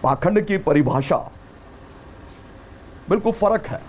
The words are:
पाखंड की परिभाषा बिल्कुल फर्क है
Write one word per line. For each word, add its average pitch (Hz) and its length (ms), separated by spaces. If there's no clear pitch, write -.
पाखंड 180 420
की 196 140
परिभाषा 139 580
बिल्कुल 220 220
फर्क 214 360
है - 220